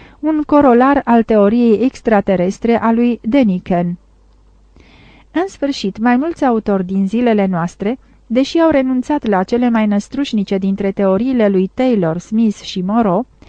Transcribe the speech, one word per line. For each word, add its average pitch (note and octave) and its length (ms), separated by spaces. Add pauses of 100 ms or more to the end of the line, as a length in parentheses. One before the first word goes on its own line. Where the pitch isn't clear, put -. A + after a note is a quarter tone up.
(200)
un D4+ 260
corolar C#4 580
al A#3 180
teoriei A3 640
extraterestre G#3 960
a A3+ 120
lui A#3 280 (160)
Däniken. F#3 500 (1500)
În F#4+ 100
sfârșit, C#4 500
mai A#3+ 180
mulți D#4 280
autori G#3+ 400
din F#3+ 220
zilele A3 400
noastre, F#3+ 520 (280)
deși C4+ 320
au E4 120
renunțat C4 560
la G3 160
cele A#3+ 280
mai A3 160
năstrușnice G3+ 720
dintre G3 320
teoriile G#3 580
lui F#3+ 260
Taylor, G3+ 440
Smith A3 380
și - 240
Moreau, G#3 460 (220)